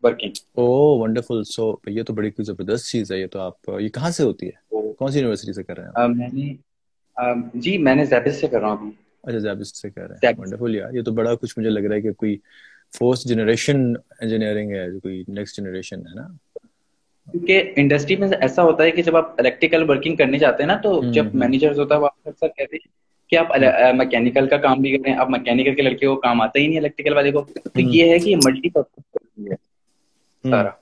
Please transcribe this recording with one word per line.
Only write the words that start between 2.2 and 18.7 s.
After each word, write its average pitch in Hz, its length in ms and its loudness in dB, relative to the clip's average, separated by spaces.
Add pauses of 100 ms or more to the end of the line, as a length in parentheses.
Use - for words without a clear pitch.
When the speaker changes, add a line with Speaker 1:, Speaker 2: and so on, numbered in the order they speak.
Speaker 2:
कोई 101 160 -8
जबरदस्त 101 400 -6
चीज़ 98 280 -4
है। 95 60 -4
ये 95 60 -6
तो 92 120 -10
आप, 92 180 -10 (120)
ये 98 200 -6
कहाँ 131 220 -4
से 165 120 -2
होती 107 240 -2
है? 90 60 -12 (200)
Speaker 1:
ओ। 107 200 -4
Speaker 2:
कौन 135 180 -6
सी 143 80 0
यूनिवर्सिटी 110 340 -4
से 95 100 -10
कर 90 140 -14
रहे 90 100 -16
हैं 90 40 -18
आप? - 60 -8
Speaker 1:
अ, 120 100 2
मैंने, 127 520 -4 (600)
अ, 120 380 -4
जी, 180 220 -4
मैंने 139 280 2
Zabish 135 340 0
से 156 80 -2
कर 117 120 0
रहा 107 100 -2
हूँ 104 100 -4
अभी। 107 120 -12 (320)
Speaker 2:
अच्छा, 117 140 -6
Zabish 104 440 -8
से 104 80 -12
कर - 100 -18
रहे 87 80 -14
हैं। 92 80 -18
Speaker 1:
ज़ेबिस। 120 220 0
Speaker 2:
Wonderful 110 380 -6
यार, 117 200 -8
ये 120 60 -4
तो 113 100 -4
बड़ा 113 220 0
कुछ - 240 -10
मुझे 110 120 -2
लग 104 140 -2
रहा 104 100 -2
है 104 80 -4
कि 107 100 -4
कोई 104 280 -4 (580)
fourth 123 220 2
generation 120 760 0 (260)
engineering 107 500 -2
है, 92 200 -6
जो 95 80 -12
कोई 92 280 -8
next 98 280 -10
generation 92 400 -10
है 87 180 -16
ना? 180 240 -16 (920)
Speaker 1:
क्योंकि 175 280 2
industry 143 580 2
में 196 120 0
ऐसा 180 340 2
होता 156 220 6